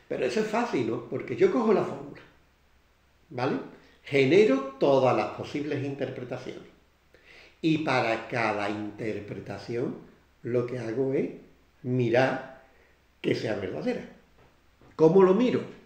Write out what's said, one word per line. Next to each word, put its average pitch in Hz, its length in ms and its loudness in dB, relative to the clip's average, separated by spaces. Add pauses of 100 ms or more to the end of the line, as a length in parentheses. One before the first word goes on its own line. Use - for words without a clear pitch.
Pero - 160 -4
eso 208 160 0
es 208 60 -2
fácil, 190 420 -2
¿no? 123 160 -4
Porque - 320 -8
yo 190 160 4
cojo 220 200 2
la 170 120 2
fórmula, - 380 -12 (1080)
¿vale? 127 260 -2 (460)
Genero 180 760 4
todas 131 380 4
las 104 140 0
posibles 143 540 -6
interpretaciones 127 840 -10 (960)
y 160 160 2
para 123 500 0
cada 107 400 -2
interpretación 107 1300 -8 (460)
lo 120 240 -2
que 127 120 -8
hago 123 360 -2
es 220 160 -2 (520)
mirar 127 800 0 (600)
que 151 120 0
sea 110 200 -4
verdadera. 139 480 -6 (920)
¿Cómo 160 280 6
lo 185 120 8
miro? 208 280 2 (240)